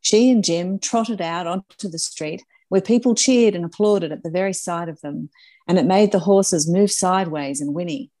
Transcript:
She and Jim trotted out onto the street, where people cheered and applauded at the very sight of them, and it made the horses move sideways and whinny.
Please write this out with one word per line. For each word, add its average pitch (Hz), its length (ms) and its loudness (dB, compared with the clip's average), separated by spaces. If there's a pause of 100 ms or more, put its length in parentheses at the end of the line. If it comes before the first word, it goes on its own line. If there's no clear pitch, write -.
She 233 280 4
and 226 140 4
Jim 180 360 -2
trotted 220 420 -4
out 170 260 -6
onto 190 400 -8
the 165 100 -10
street, 165 460 -10 (240)
where 190 140 2
people 233 340 2
cheered 233 400 4
and 175 80 -4
applauded 196 480 0
at - 120 -12
the 165 60 -8
very 185 220 -2
sight 170 380 -6
of 151 100 -14
them, 147 300 -10 (360)
and 175 140 2
it 127 60 2
made 196 260 4
the 190 80 2
horses 180 500 2
move 196 220 2
sideways 156 680 -2
and 143 120 -4
whinny. 160 460 -8